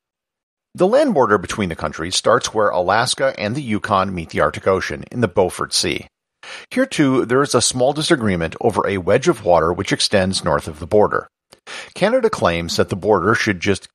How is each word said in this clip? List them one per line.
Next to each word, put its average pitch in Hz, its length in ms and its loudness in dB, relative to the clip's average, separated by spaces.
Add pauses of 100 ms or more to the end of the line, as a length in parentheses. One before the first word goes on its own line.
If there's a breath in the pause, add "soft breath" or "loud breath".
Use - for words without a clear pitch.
(760)
The 175 120 2
land 262 280 2
border 104 240 4
between 87 320 -4
the 78 40 -6
countries 80 400 -8
starts - 400 0
where 104 140 2
Alaska 113 680 0
and 107 200 -4
the 151 60 -6
Yukon 98 520 -2
meet 82 160 -8
the 92 100 -2
Arctic 76 280 0
Ocean 85 420 -2
in 120 100 -6
the 117 60 0
Beaufort 87 480 -2
Sea. - 320 -2 (640 loud breath)
Here, 262 160 0
too, 131 380 2
there 127 180 2
is 139 120 -2
a 120 80 4
small 131 300 0
disagreement 110 680 0
over 104 260 0
a 98 120 0
wedge 101 280 2
of 165 180 0
water 85 280 4
which 95 200 -2
extends 95 520 0
north 73 240 0
of 78 100 -12
the 87 80 -12
border. 101 400 2 (680 loud breath)
Canada 226 360 0
claims 85 460 -2
that 98 140 0
the 101 60 -4
border 98 380 2
should 98 260 -2
just 98 340 -2